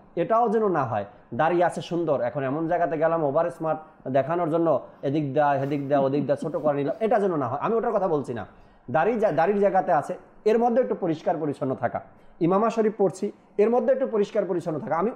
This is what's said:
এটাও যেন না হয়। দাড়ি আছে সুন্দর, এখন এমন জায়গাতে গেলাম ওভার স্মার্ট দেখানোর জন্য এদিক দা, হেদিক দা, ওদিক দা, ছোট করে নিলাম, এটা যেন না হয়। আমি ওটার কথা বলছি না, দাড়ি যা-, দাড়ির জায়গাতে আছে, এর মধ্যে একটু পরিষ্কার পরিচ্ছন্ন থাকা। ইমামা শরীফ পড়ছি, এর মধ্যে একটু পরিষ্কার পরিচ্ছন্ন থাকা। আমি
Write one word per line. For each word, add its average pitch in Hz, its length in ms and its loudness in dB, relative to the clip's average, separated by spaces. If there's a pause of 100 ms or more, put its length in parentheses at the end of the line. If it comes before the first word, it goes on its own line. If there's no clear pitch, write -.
(160)
এটাও 220 320 2
যেন 214 200 2
না 156 160 0
হয়। 110 200 -4 (300)
দাড়ি 170 280 2
আছে 165 180 0
সুন্দর, 156 400 -2
এখন 123 220 -2
এমন 151 260 -2
জায়গাতে 165 300 0
গেলাম 165 260 2
ওভার 156 260 0
স্মার্ট 160 580 -6
দেখানোর 147 420 0
জন্য 160 360 0 (160)
এদিক 143 320 -2
দা, 147 160 4
হেদিক 139 380 -2
দা, 139 120 2
ওদিক 139 260 0
দা, 143 100 0
ছোট 156 200 -6
করে 147 200 0
নিলাম, 143 240 -2
এটা 220 200 2
যেন 190 160 0
না 135 120 -2
হয়। 135 120 -4
আমি 175 140 -2
ওটার 226 180 -2
কথা 196 160 0
বলছি 139 260 -2
না, 101 120 -8 (440)
দাড়ি 180 300 2
যা-, 202 120 2
দাড়ির 196 280 2
জায়গাতে 185 320 2
আছে, 156 220 0 (300)
এর 226 140 4
মধ্যে 226 240 4
একটু 202 120 -4
পরিষ্কার 170 460 -2
পরিচ্ছন্ন 139 340 -2
থাকা। 110 260 -4 (400)
ইমামা 196 300 2
শরীফ 220 280 0
পড়ছি, 202 340 0 (260)
এর 220 120 4
মধ্যে 240 220 4
একটু 269 140 0
পরিষ্কার 208 380 0
পরিচ্ছন্ন 170 340 -4
থাকা। 135 180 -4
আমি 190 200 0